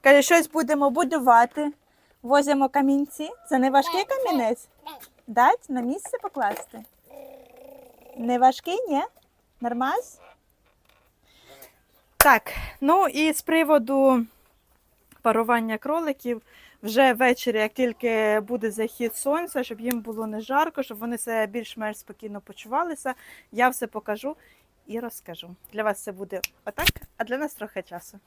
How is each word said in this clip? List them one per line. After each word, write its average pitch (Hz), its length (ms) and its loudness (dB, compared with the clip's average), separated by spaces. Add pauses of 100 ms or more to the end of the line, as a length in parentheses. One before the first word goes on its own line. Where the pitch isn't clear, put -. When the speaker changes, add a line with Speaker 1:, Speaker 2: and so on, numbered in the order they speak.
Speaker 1:
Каже, 285 200 8
щось 339 280 4
будемо 285 400 0
будувати. 262 800 2 (500)
Возимо 277 480 2
камінці. 285 600 -2 (200)
Це 262 100 2
не 262 100 2
важкий 277 340 2
Speaker 2:
Так, - 40 -6
так, 539 160 -2
Speaker 1:
камінець? 247 440 0 (180)
Speaker 2:
так. 302 240 -18 (180)
Speaker 1:
Дать 247 420 2
на 254 120 -2
місце 311 360 -6
покласти? 226 680 -6 (1300)
Не 240 220 0
важкий, 262 380 4 (120)
ні? 285 120 2 (600)
Нормас? 254 580 -4 (2000)
Так, 254 320 4 (280)
ну 339 260 4
і 302 260 0
з - 80 -6
приводу 269 840 2 (960)
парування 226 560 0
кроликів. 277 640 -4 (420)
Вже 240 300 4
ввечері, 240 440 0
як 214 160 -2
тільки 220 640 0
буде 220 320 -4
захід 220 440 -6
сонця, 294 480 -4
щоб 220 160 -12
їм 233 220 -6
було 220 260 -8
не 214 140 -8
жарко, 285 420 -2
щоб 220 140 -10
вони 233 200 -8
себе 226 300 -2
більш-менш 214 500 -10
спокійно 202 440 -16
почувалися, 269 720 -6 (380)
я 240 180 2
все 247 180 -4
покажу 214 480 -8 (520)
і 220 120 -8
розкажу. 180 560 -14 (180)
Для 214 100 -6
вас 208 200 -2
це 208 80 -10
буде 185 300 -10 (240)
отак, - 220 -2 (300)
а 233 60 -4
для 233 140 -4
нас 294 160 -6
трохи 208 280 -10
часу. 180 460 -16